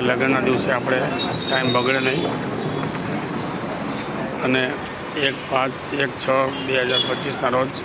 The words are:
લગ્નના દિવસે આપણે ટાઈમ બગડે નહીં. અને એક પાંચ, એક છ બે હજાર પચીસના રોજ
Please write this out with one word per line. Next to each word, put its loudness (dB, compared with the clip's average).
લગ્નના 4
દિવસે 2
આપણે 2
ટાઈમ 2
બગડે 2
નહીં. 2
અને 2
એક 0
પાંચ, 2
એક 2
છ -2
બે 0
હજાર 2
પચીસના 0
રોજ 2